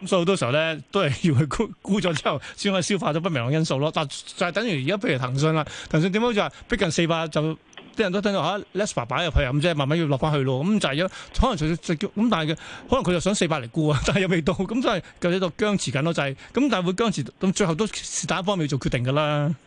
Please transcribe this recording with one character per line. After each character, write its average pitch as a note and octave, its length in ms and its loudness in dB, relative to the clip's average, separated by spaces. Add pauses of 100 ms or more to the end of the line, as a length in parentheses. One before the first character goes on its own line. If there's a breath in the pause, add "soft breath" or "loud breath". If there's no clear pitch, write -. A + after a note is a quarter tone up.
咁 F#3+ 60 -10
所 G3 100 4
以 - 20 4
好 E3+ 40 2
多 F#3+ 100 4
時 C#3 100 -2
候 A#2+ 60 0
咧， D#3 280 0 (120)
都 G3+ 100 2
係 D3+ 300 2
要 B2 80 4
去 D#3+ 80 4
沽， G#3 200 -2 (140)
沽 G3 180 0
咗 F3+ 160 0
之 A3 140 -2
後， D3+ 100 -2 (160 loud breath)
先 G3+ 160 -2
可 F#3+ 60 2
以 F3+ 60 2
消 G3+ 160 0
化 D#3 120 0
咗 D#3 80 0
不 F3+ 100 -2
明 C#3+ 120 0
朗 A#2+ 100 0
因 D#3+ 140 2
素 C#3+ 140 0
咯。 D3+ 120 2
但 D#3 160 -2
就 - 380 -6
係 F3 60 -2
等 A3 160 -2
於 D3 180 -2
而 C#3+ 40 -2
家 G3+ 80 0
譬 G3+ 140 -2
如 C3+ 60 2
騰 B2+ 180 -2
訊 D#3 200 2
啦， D3+ 100 0 (240 loud breath)
騰 D#3 100 2
訊 F3+ 120 2
點 G#3+ 100 2
解 A#3+ 120 2
就 G#3 80 2
話 D3+ 100 0 (180 loud breath)
逼 A#3+ 80 0
近 F#3+ 140 0
四 E3+ 160 2
百 E3 200 0
就 D#3 140 -2
啲 D#3 140 -2 (480)
人 F#3 80 0
都 G3 100 0
等 G3+ 100 0
到 F#3 120 0
嚇 F#3 200 -2 (120)
Lespa F3+ 320 -2
擺 C#3 180 0
入 D#3 60 -2
去 C#3 100 2
啊， B2+ 100 0
咁 D3 80 2
即 D3+ 80 2
係 E3+ 80 2
慢 C#3+ 120 0
慢 D3+ 100 2
要 E3+ 80 2
落 C#3+ 100 2
翻 D3+ 160 0
去 D3+ 120 2
咯。 C3 200 0
咁 G#3 160 2
就 D#3 100 0
係 C3+ 40 -2
有 E3 140 0
可 - 400 0
能 A3+ 100 0
就， D#3 200 0
就 F3 180 -2
叫， G3 140 -4
咁 A#3 200 0
但 E3 180 2
係 D#3 60 0
嘅， - 20 -2 (320 loud breath)
可 - 80 2
能 C4 80 2
佢 F3 80 0
就 F3 80 2
想 F#3+ 140 2
四 G3+ 140 0
百 D3+ 120 0
嚟 A#2 100 -8
沽 D#3 180 0
啊， C#3+ 180 4
但 - 100 2
係 G3+ 40 4
又 F#3+ 80 2
未 E3+ 120 2
到， D#3+ 140 0
咁 G#3+ 300 -2
所 A#3 120 2
以 E3 60 -2 (180 loud breath)
就 F3+ 120 0
喺 F#3+ 80 0
度 F#3 180 -2
僵 G#3 180 2
持 - 160 -2
緊 C3 120 0
咯， E3 100 0
就 D#3+ 80 -2
係， C#3 140 -2
咁 - 340 0
但 - 20 2
係 F#3+ 120 2
會 F3+ 100 0
僵 A3+ 180 0
持， C#3+ 120 -4
咁 F#3 300 -2
最 G#3 120 2
後 E3 80 0
都 G#3 140 0
是 - 400 -8
但 D#3+ 120 -2
一 F#3+ 40 -6
方 G3+ 120 0
面 E3 100 0
要 - 20 -2
做 C#3 120 0
決 - 100 -2
定 A#2+ 140 0
㗎 B2+ 100 0
啦。 D3 420 2 (120)